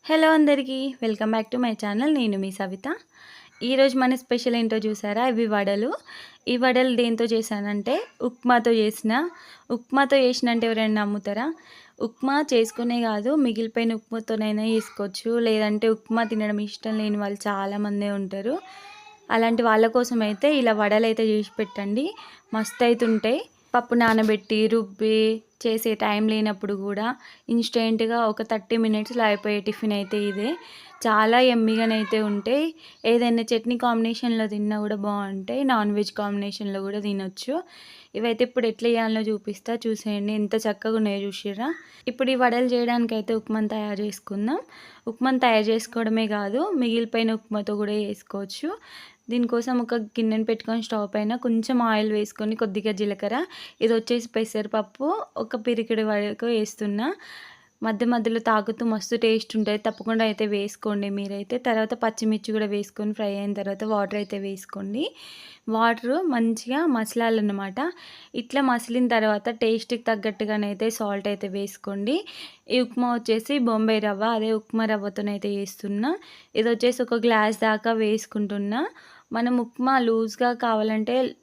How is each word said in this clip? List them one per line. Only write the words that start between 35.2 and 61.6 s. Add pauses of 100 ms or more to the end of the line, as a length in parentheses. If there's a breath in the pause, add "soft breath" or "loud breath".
నాన్
వెజ్
కాంబినేషన్‌లో
కూడా
తినొచ్చు. (600 loud breath)
ఇవైతే
ఇప్పుడు
ఎట్లా
చేయాలో
చూపిస్తా, (120)
చూసేయండి.
ఎంత (120)
చక్కగా
ఉన్నాయో
చూసిర్రా? (420 loud breath)
ఇప్పుడు
ఈ
వడలు
చేయడానికైతే
ఉప్మాను
తయారు
చేసుకుందాం. (520 loud breath)
ఉప్మాను
తయారు
చేసుకోవడమే
కాదు, (220)
మిగిలిపోయిన
ఉప్మాతో
కూడా
చేసుకోవచ్చు. (600 loud breath)
దీనికోసం
ఒక (200)
గిన్నెను
పెట్టుకొని
స్టవ్
పైన (100)
కొంచెం (120)
ఆయిల్
వేసుకొని
కొద్దిగా
జీలకర్ర, (480 loud breath)
ఇది
వచ్చేసి
పెసరపప్పు, (360)
ఒక (100)
పిరికెడు
వరకు
వేస్తున్నా. (760 loud breath)
మధ్య
మధ్యలో
తాకుతూ
మస్తు
టేస్ట్
ఉంటుంది,
తప్పకుండా
అయితే (100)
వేసుకోండి (100)
మీరైతే. (120)